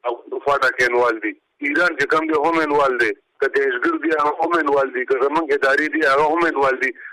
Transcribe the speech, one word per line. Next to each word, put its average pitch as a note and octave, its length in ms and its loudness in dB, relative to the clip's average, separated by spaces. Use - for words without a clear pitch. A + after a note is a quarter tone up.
او A#2+ 40 -2
مفاده C3+ 400 0
کې B2 160 0
انوال A#2+ 320 2
دي. G#2+ 100 -4
ایران D#3+ 320 0
چې C#3+ 160 0
کوم D#3+ 160 0
دی، D3+ 160 2
هم E3 180 0
انوال C#3+ 380 2
دی. G#2+ 100 0
که C#3 120 2
دهشتګرد C#3 520 0
دي، E3 60 0
هم E3+ 180 0
انوال C#3 380 0
دي. B2 140 -4
که C3 120 0
زموږ C#3+ 340 0
ادارې C#3 380 2
دي، D#3 140 0
هغه C#3+ 240 4
هم E3+ 180 0
انوال C#3 320 0
دي. C3 80 -2